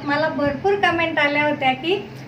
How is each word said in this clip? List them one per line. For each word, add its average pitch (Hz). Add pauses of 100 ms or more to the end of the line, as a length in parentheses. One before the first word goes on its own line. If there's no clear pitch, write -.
मला 294
भरपूर 285
कमेंट 339
आल्या 294
होत्या 269
की 339 (180)